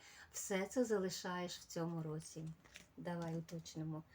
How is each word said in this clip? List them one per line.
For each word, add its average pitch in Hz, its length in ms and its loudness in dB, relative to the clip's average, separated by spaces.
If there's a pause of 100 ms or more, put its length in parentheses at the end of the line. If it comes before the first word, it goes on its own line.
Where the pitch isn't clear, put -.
(320)
Все 196 340 2
це 247 180 6
залишаєш 185 760 2
в - 60 -14
цьому 170 380 0
році. 160 420 -4 (520)
Давай 170 400 -2
уточнимо 160 640 -4 (120)